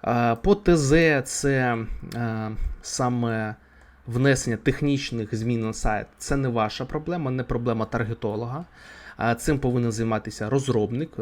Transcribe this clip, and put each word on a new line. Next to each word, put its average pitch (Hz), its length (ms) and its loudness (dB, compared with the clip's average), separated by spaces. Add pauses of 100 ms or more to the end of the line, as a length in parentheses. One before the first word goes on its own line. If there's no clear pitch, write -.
А, 117 340 2
по 196 200 4
Т 175 220 4
З 147 440 6
це, 127 560 0 (380)
е, 110 360 -4 (300)
саме 117 760 -2 (520)
внесення 123 500 2
технічних 135 800 0
змін 113 260 0
на 110 120 -4
сайт, 107 340 -2 (100)
це - 200 -4
не 135 120 0
ваша 113 360 0
проблема, 151 460 -4
не 127 120 -2
проблема 117 420 0
таргетолога. 117 800 -4 (520)
А 117 180 0
цим 147 240 0
повинен 123 320 0
займатися 110 580 -2
розробник, 127 720 0